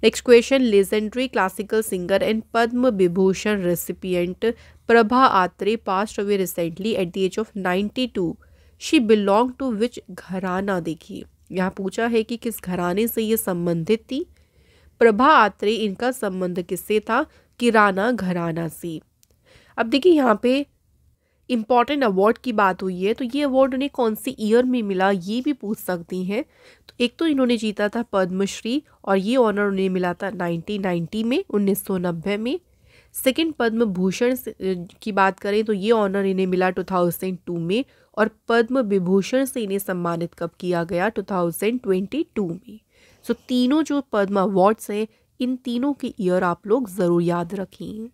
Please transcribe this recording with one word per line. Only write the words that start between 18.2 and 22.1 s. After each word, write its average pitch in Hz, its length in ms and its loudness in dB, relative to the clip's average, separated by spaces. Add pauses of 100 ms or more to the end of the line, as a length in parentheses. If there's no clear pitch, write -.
से। 160 340 -10 (760)
अब 233 80 0
देखिए, 269 280 4
यहाँ 247 300 4
पे 262 220 2 (840)
इंपॉर्टेंट 247 540 2
अवार्ड 202 340 2